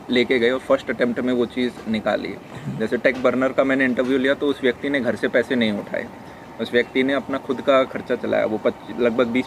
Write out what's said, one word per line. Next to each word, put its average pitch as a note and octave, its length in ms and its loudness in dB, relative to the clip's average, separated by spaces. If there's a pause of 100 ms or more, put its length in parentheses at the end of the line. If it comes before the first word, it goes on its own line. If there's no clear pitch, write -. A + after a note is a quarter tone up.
लेके B2 300 2
गए A#2 120 4
और C3 80 0
फर्स्ट - 300 0
अटेम्प्ट A#2+ 300 -2
में B2+ 140 0
वो A#2+ 120 2
चीज़ A#2+ 440 -4
निकाली। G#2 460 -2 (440)
जैसे A2 180 0
टेक B2+ 260 2
बर्नर C3 260 2
का C3 140 2
मैंने C3+ 220 2
इंटरव्यू B2+ 320 2
लिया C3 160 2
तो C#3+ 140 -2
उस C3+ 160 0
व्यक्ति B2+ 260 0
ने C#3+ 100 0
घर A#2 160 0
से B2+ 120 -2
पैसे B2 280 2
नहीं A2+ 160 2
उठाए, - 340 -6 (560)
उस A2+ 120 -4
व्यक्ति A#2+ 300 2
ने C#3 100 0
अपना C3+ 240 -2
खुद B2 240 -4
का C3 220 6
खर्चा A#2+ 320 -4
चलाया। G#2+ 300 0
वो G#2+ 120 0
पच-, A2 420 -2
लगभग A#2+ 280 4
बीस B2 180 0